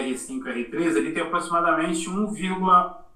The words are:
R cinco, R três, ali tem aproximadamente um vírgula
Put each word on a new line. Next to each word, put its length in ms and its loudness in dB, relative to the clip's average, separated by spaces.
R 80 -2
cinco, 320 -8
R 160 -4
três, 320 0
ali 160 0
tem 80 -2
aproximadamente 880 0
um 220 -2
vírgula 840 2